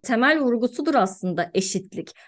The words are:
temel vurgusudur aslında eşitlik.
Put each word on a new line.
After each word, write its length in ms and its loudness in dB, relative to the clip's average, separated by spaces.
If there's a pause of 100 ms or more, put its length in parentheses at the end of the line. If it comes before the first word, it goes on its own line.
temel 320 2
vurgusudur 560 0
aslında 580 0
eşitlik. 580 -4 (160)